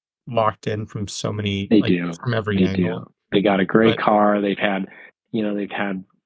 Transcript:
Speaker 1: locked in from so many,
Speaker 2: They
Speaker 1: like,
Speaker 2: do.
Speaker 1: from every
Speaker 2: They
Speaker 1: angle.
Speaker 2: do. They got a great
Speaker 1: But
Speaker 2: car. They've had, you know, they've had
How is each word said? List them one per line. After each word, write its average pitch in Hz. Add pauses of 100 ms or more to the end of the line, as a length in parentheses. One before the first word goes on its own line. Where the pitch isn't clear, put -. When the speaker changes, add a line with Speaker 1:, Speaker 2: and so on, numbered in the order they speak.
(280)
Speaker 1:
locked 113
in 107
from 107
so -
many, 101
Speaker 2:
They 107
Speaker 1:
like, -
Speaker 2:
do. 87
Speaker 1:
from 113
every 104
Speaker 2:
They 92
Speaker 1:
angle. 90
Speaker 2:
do. - (200)
They 101
got 98
a 92
great 110
Speaker 1:
But -
Speaker 2:
car. 104
They've 101
had, 98 (440)
you 113
know, 104
they've 101
had 101 (220)